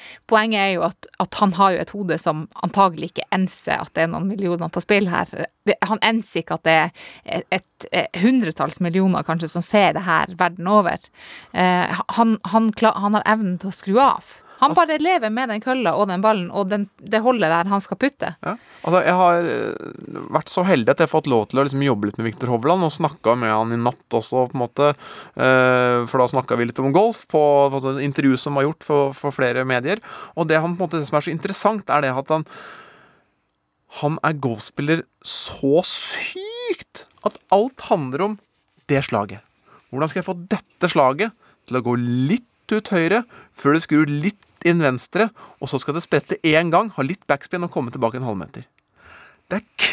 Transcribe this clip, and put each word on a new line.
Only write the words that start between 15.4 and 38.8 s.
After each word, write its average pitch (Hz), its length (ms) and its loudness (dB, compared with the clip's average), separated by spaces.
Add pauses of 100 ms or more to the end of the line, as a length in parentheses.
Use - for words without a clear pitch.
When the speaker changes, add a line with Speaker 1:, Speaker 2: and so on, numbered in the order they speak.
Speaker 1:
den 214 80 -4
kølla 254 400 0
og 208 80 4
den 185 160 -2
ballen 214 220 2 (100)
og 196 160 -2
den, 202 140 -2 (100)
det 214 240 -2
holdet 220 320 2
der 170 160 2
han 196 160 0
skal - 160 -8
putte. - 300 -2 (160)
Speaker 2:
Ja. 196 80 -4 (320)
Altså, 175 180 4
jeg 185 140 4
har, 175 320 4
eh, - 720 -8 (180)
vært - 160 -4
så 180 100 0
heldig 147 300 2
at - 80 0
jeg 156 80 2
har - 20 -4
fått 156 160 0
lov 113 240 2
til 127 80 0
å 139 60 2
liksom 135 180 -2
jobbe 107 240 0
litt 101 140 -6
med 113 80 -2
Victor 120 240 -6
Hovland, 160 320 2
og 147 100 -2
snakket 123 460 0
med 110 100 0
han 113 240 0
i 117 60 -2
natt 123 340 -4
også, 127 320 0
på 123 80 -12
en 131 60 -2
måte. 143 260 0 (480)
Eh, 127 720 4
for 131 140 0
da 123 100 4
snakket 127 300 -2
vi 120 80 0
litt 120 100 -6
om 135 160 0
golf 214 380 2
på, 156 80 4 (320)
på 135 100 -4
sånn 135 220 -2
intervju 139 340 2
som 143 160 -4
var 139 140 2
gjort - 180 -10
for, 143 300 2
for 143 180 -6
flere 127 320 0
medier. 131 320 -2 (400)
Og 165 80 0
det 156 160 2
han 170 140 -4
på - 20 -14
en 185 80 0
måte, 160 160 -2
det 131 80 -6
som 151 80 0
er 143 80 -6
så 156 60 -4
interessant, 196 580 -2
er 143 140 2
det 131 100 -2
at 135 160 -4
han, 156 160 -2 (1500)
han 147 240 -2
er 151 240 -2
golfspiller 143 560 -2 (240)
så - 600 0
sykt - 1160 -4 (240)
at - 80 -6 (160)
alt 208 380 0
handler 156 400 -2
om 208 100 -10 (480)